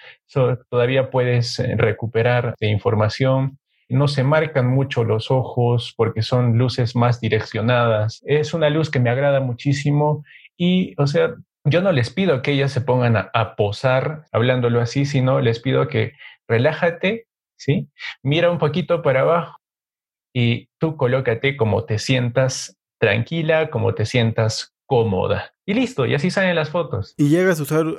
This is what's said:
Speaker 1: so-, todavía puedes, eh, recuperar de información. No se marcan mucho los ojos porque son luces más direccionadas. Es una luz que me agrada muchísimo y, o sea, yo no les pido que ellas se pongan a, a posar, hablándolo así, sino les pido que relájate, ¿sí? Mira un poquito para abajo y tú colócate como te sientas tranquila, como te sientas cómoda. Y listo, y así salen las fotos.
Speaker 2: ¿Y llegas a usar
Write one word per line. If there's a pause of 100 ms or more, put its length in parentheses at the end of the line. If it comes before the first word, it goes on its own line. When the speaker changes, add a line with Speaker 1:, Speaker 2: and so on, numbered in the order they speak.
(260)
Speaker 1:
so-, (100)
todavía
puedes,
eh,
recuperar
de
información. (300)
No
se
marcan
mucho
los
ojos
porque
son
luces
más
direccionadas.
Es
una
luz
que
me
agrada
muchísimo (320)
y,
o
sea, (300)
yo
no
les
pido
que
ellas
se
pongan
a,
a
posar,
hablándolo
así,
sino
les
pido
que (360)
relájate, (300)
¿sí? (340)
Mira
un
poquito
para
abajo (760)
y
tú
colócate
como
te
sientas (220)
tranquila,
como
te
sientas (120)
cómoda. (120)
Y
listo,
y
así
salen
las
fotos.
Speaker 2:
¿Y
llegas
a
usar (120)